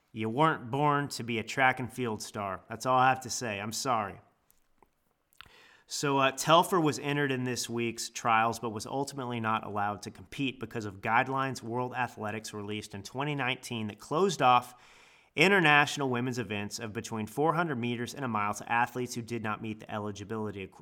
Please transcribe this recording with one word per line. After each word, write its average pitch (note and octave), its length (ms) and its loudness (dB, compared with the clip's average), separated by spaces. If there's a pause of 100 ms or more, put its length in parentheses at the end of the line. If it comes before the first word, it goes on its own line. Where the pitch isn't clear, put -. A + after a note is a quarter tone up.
(120)
you A2 160 -2
weren't B2 420 2
born C#3+ 380 2
to - 160 -8
be A2+ 160 -2
a - 20 -4
track C3 380 2
and A#2+ 120 -6
field A2+ 300 -4
star. G2 460 -6
That's A2+ 180 -8
all B2+ 100 4
I B2+ 120 6
have B2+ 140 2
to A2+ 80 -10
say. G#2+ 280 -4
I'm A2 140 -6
sorry. G#2+ 480 -2 (1700)
So, C#3 300 0
uh, C3+ 120 6
Telfer E3 500 6
was D3 200 2
entered C#3+ 320 0
in B2+ 100 0
this B2+ 260 -4
week's A#2 400 -2
trials, A2+ 520 2
but A#2+ 100 -4
was G#2+ 160 -8
ultimately C3+ 540 -4
not A2 260 -2
allowed G2+ 360 -4
to - 100 -12
compete B2+ 480 -8
because G#2+ 240 -8
of G2 160 -12
guidelines C3 600 0
World A#2+ 340 -4
Athletics A2 600 -6
released G#2 400 -8
in G2 80 -10
twenty C#3+ 320 -4
nineteen B2+ 540 -4
that G#2 100 -10
closed E3 420 0
off B2 360 6 (580)
international D3 720 6
women's B2 300 0
events G#2 400 -6
of A2+ 140 -8
between A2 340 -6
four D3+ 280 2
hundred D#3 260 0
meters A#2+ 340 -4
and C#3+ 100 -6
a B2 40 -4
mile G#2 260 -2
to - 180 -6
athletes A#2+ 440 -2
who A#2 60 -6
did A2+ 200 -6
not G#2+ 180 -4
meet A2 200 -8
the - 120 -14
eligibility G#2 800 -8 (120)